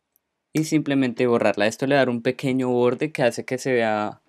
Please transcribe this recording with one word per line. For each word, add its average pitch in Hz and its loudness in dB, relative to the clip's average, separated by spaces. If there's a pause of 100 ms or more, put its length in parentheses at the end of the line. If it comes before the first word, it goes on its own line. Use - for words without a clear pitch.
(520)
y 156 -2
simplemente 139 0
borrarla. 113 2
Esto 110 -4
le 139 2
dará 131 2
un 120 -4
pequeño 127 -2
borde 127 0
que 156 -4
hace 117 0
que 127 -6
se 135 -4
vea 107 0